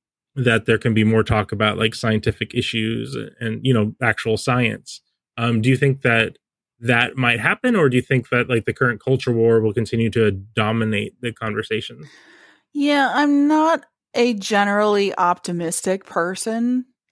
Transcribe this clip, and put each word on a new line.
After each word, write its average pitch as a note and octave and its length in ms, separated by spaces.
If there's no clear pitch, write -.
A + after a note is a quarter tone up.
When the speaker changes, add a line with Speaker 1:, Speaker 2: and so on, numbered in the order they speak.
Speaker 1:
that A#2+ 300
there A2+ 140
can A#2 160
be A2 80
more A2 200
talk G#2+ 280
about, G#2+ 260
like, A2 160
scientific A2 600
issues A2+ 600
and, A2+ 240
you C3 100
know, A2 280
actual A2 340
science. A#2 640
Um, A#2 240
do A#2 80
you C3 80
think C3+ 240
that A2+ 360
that A#2+ 380
might A#2+ 220
happen, G3+ 360
or E3 120
do B2+ 100
you B2+ 40
think B2+ 280
that, B2 200
like, A#2 160
the A#2 80
current A#2+ 300
culture B2+ 280
war A2+ 300
will A2 120
continue A2+ 360
to G#2+ 220
dominate G#2+ 880
the A#2+ 100
conversation? A2 720
Speaker 2:
Yeah, C#4+ 380
I'm C#4+ 340
not D#4 380
a B3 180
generally G3+ 840
optimistic F3 920
person, A3+ 800